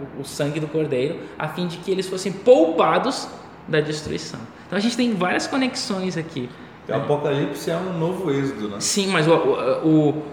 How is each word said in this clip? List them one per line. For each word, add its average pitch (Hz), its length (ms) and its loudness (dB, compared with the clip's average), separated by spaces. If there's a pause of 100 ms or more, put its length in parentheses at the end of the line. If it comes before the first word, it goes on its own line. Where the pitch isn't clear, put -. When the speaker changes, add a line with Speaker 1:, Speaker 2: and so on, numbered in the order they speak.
(180)
Speaker 1:
o, 135 40 -6
o - 20 -8
sangue 147 340 -4
do 156 100 -4
cordeiro, 147 520 0 (180)
a 156 120 -4
fim 175 180 -4
de 165 120 -8
que - 120 -2
eles 185 160 -2
fossem 185 240 -4
poupados 220 960 4 (400)
da 151 140 2
destruição. 151 580 -6 (260)
Então 180 120 -4
a 202 40 0
gente 233 140 0
tem 240 180 2
várias 185 340 0
conexões 196 680 -2
aqui, 151 320 -6 (380)
Speaker 2:
Então, 110 120 0
Speaker 1:
né? 135 60 -2
Speaker 2:
Apocalipse 143 680 0
é 165 60 0
um 180 220 -4
novo 180 340 0
Êxodo, 135 380 -2
né? 101 100 -8
Speaker 1:
Sim, - 280 0
mas 160 200 2
o, 196 60 8
o, 131 540 2
o, 151 460 6